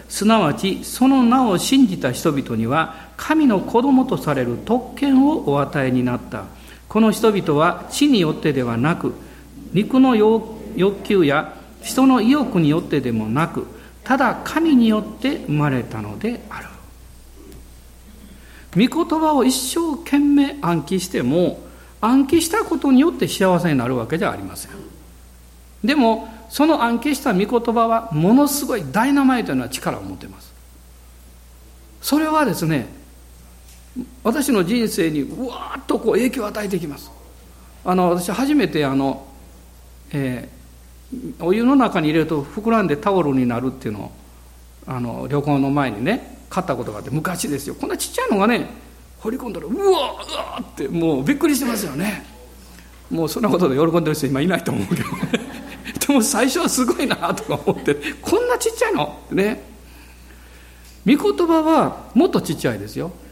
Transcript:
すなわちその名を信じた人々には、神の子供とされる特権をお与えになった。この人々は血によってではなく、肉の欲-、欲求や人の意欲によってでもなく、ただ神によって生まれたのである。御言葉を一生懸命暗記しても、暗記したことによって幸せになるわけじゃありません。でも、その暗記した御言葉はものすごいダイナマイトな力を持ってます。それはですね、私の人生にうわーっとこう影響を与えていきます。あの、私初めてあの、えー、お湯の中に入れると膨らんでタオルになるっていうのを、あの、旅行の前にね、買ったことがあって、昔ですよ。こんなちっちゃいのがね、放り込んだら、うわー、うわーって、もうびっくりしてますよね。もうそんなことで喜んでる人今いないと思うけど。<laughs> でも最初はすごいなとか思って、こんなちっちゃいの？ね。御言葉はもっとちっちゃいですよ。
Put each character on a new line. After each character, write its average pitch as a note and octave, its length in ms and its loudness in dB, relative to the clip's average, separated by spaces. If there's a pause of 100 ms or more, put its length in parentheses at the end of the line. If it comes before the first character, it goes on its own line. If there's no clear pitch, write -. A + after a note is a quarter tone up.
す - 160 -4
な A3 140 6
わ D3+ 140 2
ち F#3 300 -4
そ - 240 0
の C4+ 160 6
名 B3 240 4
を F3+ 100 2
信 C4 300 4
じ F3+ 100 -2
た C3 140 -2
人 D#3 200 0
々 C3 240 -4
に A2+ 100 0
は、 D#3 300 -2 (220)
神 D#4 280 2
の G#3 140 4
子 A3+ 220 2
供 B3+ 240 4
と D#3+ 120 -2
さ D3+ 160 -2
れ B2+ 120 0
る A#2+ 200 -4
特 A#3 300 -2
権 C4+ 300 4
を D4+ 240 0
お C#3+ 120 2
与 C#3 260 -2
え C3 40 0
に B2+ 120 2
な B2 140 -2
っ - 20 -6
た。 G2+ 260 -10 (420)
こ A3 140 2
の A3 100 6
人 A3 200 2
々 E3+ 220 0
は E3 380 2
血 D4 160 2
に B3 120 4
よ D#3 120 2
っ D#3 40 -2
て D3+ 180 0
で C3 100 0
は A#2 140 -2
な D3+ 180 2
く、 - 180 -4 (600)
肉 G#3+ 260 2
の C4 160 6
欲-、 A3 320 4 (300)
欲 G3 260 0
求 F#3+ 220 4
や C#3+ 280 0 (280)
人 C4 260 2
の B3+ 140 6
意 A3+ 100 4
欲 B3+ 300 2
に D3 80 4
よ D#3 100 2
っ - 40 -4
て D3 180 -2
で A#2+ 100 -2
も A2 160 -2
な D3+ 220 0
く、 - 180 -8 (380)
た C4 100 2
だ B3+ 300 0
神 D#4 320 2
に A3+ 100 6
よ G#3+ 120 4
っ - 180 -10
て C4+ 180 -2 (120)
生 D3+ 40 -2
ま D3 180 2
れ B2+ 140 -2
た A2 180 -8
の G#2 160 -10
で A3+ 320 -6
あ - 120 -12
る。 - 60 -18 (2250)
御 D#4+ 160 -2
言 D#4 160 -2
葉 D#4 140 2
を C4 100 4
一 B3+ 100 4
生 E4 500 -4
懸 C#4+ 160 0
命 C#4+ 420 4
暗 E3+ 220 0
記 F#3+ 160 -2
し F#3 100 -8
て F3 140 -2
も、 D3+ 360 0 (400)
暗 C4+ 280 4
記 E4 140 4
し - 80 -4
た G#4+ 140 0
こ D#4+ 140 -2
と C#4 140 2
に C4 100 8
よ E4 80 4
っ C4 40 -2
て D#3+ 140 -2
幸 F#3 320 2
せ D#3+ 120 2
に C#3 60 2
な A#2+ 100 0
る B2+ 100 -2
わ A2+ 100 -4
け D#3+ 100 -4
じ G3 80 -2
ゃ C#3 60 0
あ - 40 -8
り F#2+ 80 -10
ま F#2+ 120 -12
せ - 140 -14
ん。 - 20 -18 (1120)
で C4+ 120 2
も、 A3+ 340 2 (200)
そ D4 160 2
の D#4 180 4
暗 A#3 160 0
記 C#4+ 160 0
し - 40 -10
た B3 140 0
御 F3+ 60 2
言 A#3 360 0
葉 A#3 140 4
は A3+ 240 0
も E3+ 200 4
の C#4+ 140 6
す C#4 180 -2
ご B3+ 120 -4
い F3+ 120 -6
ダ G#3+ 180 0
イ C#4+ 40 2
ナ C#4 140 4
マ B3+ 140 4
イ G3+ 40 -4
ト D#3 100 -4
な B2 140 -2
力 B2 320 -6
を - 40 -12
持 G2 120 -12
っ - 20 -18
て - 100 -16
ま - 120 -20
す。 - 140 -20 (1500)
そ D4 180 0
れ D#4 80 0
は D#4 180 2
で F#3 80 0
す E3+ 120 -4
ね、 C#3+ 220 0 (1400)
私 C4 300 0
の F#3+ 100 2
人 A3 240 0
生 E3 240 -2
に D3 120 -2
う A#3 260 -8
わ - 260 -12
ー C4+ 60 -12
っ - 40 -20
と C4 140 -2
こ A3 120 0
う - 20 2
影 A#3 180 2
響 A#3 120 -6
を G#3 40 -6
与 G#3 180 -6
え F#3+ 40 -6
て F#3+ 80 -2
い - 20 -2
き E3 80 -6
ま C#3 100 -10
す。 - 140 -20 (720)
あ F3+ 100 0
の、 F3+ 180 4
私 F3 200 -2
初 C#4 220 0
め A3 160 4
て D3 160 0
あ C3+ 100 0
の、 C3+ 320 -2 (840)
え C3 360 -4 (640)
ー、 E3+ 300 -12
お F3 100 0
湯 A3+ 120 0
の C#4 100 6
中 G#3+ 240 4
に D3+ 80 0
入 D3+ 60 0
れ D#3+ 60 4
る D#3 80 0
と D#3 140 -2
膨 G#3 280 -4
ら A3+ 120 4
ん F3+ 60 0
で C#3+ 80 0
タ G3 160 -2
オ F#3 100 2
ル C#3+ 100 0
に C3 140 2
な A#2+ 140 0
る B2+ 80 -4
っ B2+ 40 -2
て B2+ 180 -10
い - 20 -6
う G#2 40 -8
の G#2 100 -12
を、 - 60 -16 (760)
あ B2+ 160 -8
の、 B2 260 -8
旅 C#3+ 140 0
行 C#3+ 180 0
の C3+ 100 2
前 C#3 220 0
に G#2 100 -8
ね、 G3+ 360 -4 (120)
買 F3+ 140 -4
っ - 20 -8
た B2+ 120 -2
こ A#2+ 80 -6
と G#2+ 80 -10
が G#2 60 -10
あ - 20 -12
っ - 20 -16
て、 B2+ 60 -12
昔 D#3 400 -4
で C#3+ 100 -4
す - 80 -10
よ。 - 80 -10
こ - 120 -8
ん - 20 -6
な G4 80 -4
ち - 120 -8
っ - 40 -14
ち - 60 -4
ゃ C5 60 -2
い A#4+ 60 -4
の G#3 60 2
が G#3+ 100 2
ね、 A#3+ 220 0 (500)
放 A3 100 -6
り B3+ 80 -6
込 C4 120 -10
ん F#3 40 -10
だ E3+ 60 -10
ら、 D3 60 -12
う D#3+ 40 -12
わ A#3+ 60 -4
ー、 G4 80 -4
う G4 80 4
わ C#4 240 0 (440)
ー - 40 -10
っ - 20 -10 (100)
て、 C#3+ 120 -6
も E3 320 0
う C3+ 60 -4
び C#4+ 80 2
っ C#4+ 40 0
く D#4+ 120 2
り C4+ 80 2
し - 20 -2
て C#4 60 -4
ま A#3 100 -4
す F#3+ 100 -6
よ D3 60 -8
ね。 F#3 340 -6 (840)
も D#3+ 140 -2
う D3 40 -4
そ - 120 -4
ん - 20 0
な G3+ 60 0
こ F3+ 80 2
と F3 100 2
で C3 80 0
喜 D3+ 100 4
ん E3 60 2 (140)
で D#3 60 0
る - 40 0
人 C#3 120 -4
今 C3 120 0
い D#3 80 0
な F#3 100 2
い - 60 -6
と - 80 -2
思 - 100 -2
う F#2+ 140 -6
け - 0 -
ど。 - 120 -4
<laughs> - 1000 -8
で C#4+ 60 2
も B3+ 80 6
最 A3 240 2
初 C#4 140 0
は E4 100 0
す B3+ 160 0
ご - 180 0
い C4 40 0
な E3+ 280 -2
と - 80 -10
か D3 220 -4
思 G3 120 0
っ - 60 -12
て、 C#3+ 120 2 (260)
こ G4 180 0
ん B4 80 0
な B4 100 0
ち - 120 -2
っ A4+ 80 -4
ち - 60 0
ゃ A4 60 0
い G4+ 40 0
の？ D3+ 240 -4 (120)
ね。 F#3+ 320 -2 (1400)
御 B3 160 6
言 G4+ 260 0
葉 D#4+ 140 4
は D4+ 520 0
も D4+ 140 6
っ - 20 0
と F#3 100 0
ち - 140 -4
っ - 20 -2
ち - 140 -4
ゃ A2 60 -2
い F#2+ 40 -12
で G2+ 80 -10
す - 80 -16
よ。 D#3 160 -6 (200)